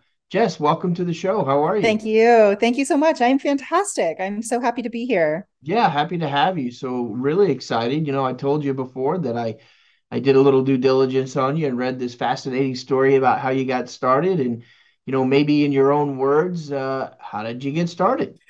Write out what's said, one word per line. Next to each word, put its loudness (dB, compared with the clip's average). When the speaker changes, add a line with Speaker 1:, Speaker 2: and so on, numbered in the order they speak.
Speaker 1:
Jess, 0
welcome 0
to -4
the -2
show. -2
How 2
are 0
you? 0
Speaker 2:
Thank 0
you. 6
Thank 2
you 0
so 0
much. 2
I'm 4
fantastic. -2
I'm -6
so -2
happy -2
to -6
be -8
here. 0
Speaker 1:
Yeah, 2
happy -2
to -2
have 0
you. -4
So -6
really 0
excited. -2
You -4
know, 0
I -2
told -2
you -2
before -4
that -4
I, -6
I -4
did 4
a 8
little 6
due 2
diligence 2
on 0
you -2
and -4
read -4
this -6
fascinating -4
story 2
about 2
how -4
you -2
got -4
started. 0
And, -4
you -8
know, 0
maybe 2
in 0
your 4
own 0
words, 0
uh, -6
how -10
did -10
you -4
get -2
started? -4